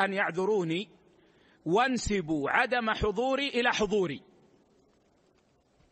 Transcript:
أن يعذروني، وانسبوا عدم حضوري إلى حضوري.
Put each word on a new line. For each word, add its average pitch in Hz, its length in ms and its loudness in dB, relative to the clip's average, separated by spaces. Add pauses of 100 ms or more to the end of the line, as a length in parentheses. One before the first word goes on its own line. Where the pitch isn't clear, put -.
أن 196 120 0
يعذروني، 185 760 0 (760)
وانسبوا 185 840 0
عدم 226 400 2
حضوري 247 580 0
إلى 240 240 0
حضوري. 185 500 -2 (1700)